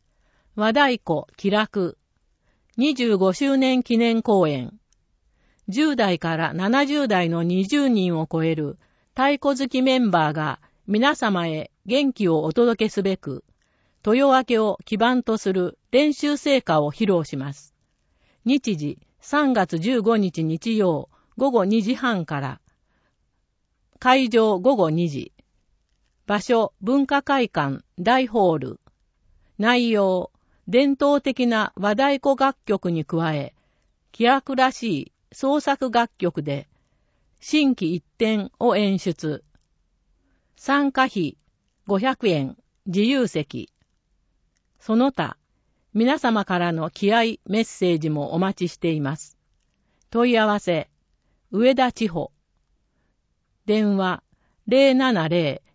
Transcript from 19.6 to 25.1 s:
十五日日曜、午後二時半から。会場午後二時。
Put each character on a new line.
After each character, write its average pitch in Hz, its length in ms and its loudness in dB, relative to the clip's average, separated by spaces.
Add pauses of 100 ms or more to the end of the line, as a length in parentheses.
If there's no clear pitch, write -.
十 226 240 0
五 226 140 2
日 180 280 0
日 165 320 -2
曜、 180 320 0 (280)
午 269 140 0
後 226 140 4
二 214 180 2
時 220 120 -2
半 220 320 -4
か 143 140 -6
ら。 135 200 -10 (1400)
会 254 300 2
場 220 300 2
午 247 180 2
後 170 140 2
二 170 180 0
時。 139 240 -10 (920)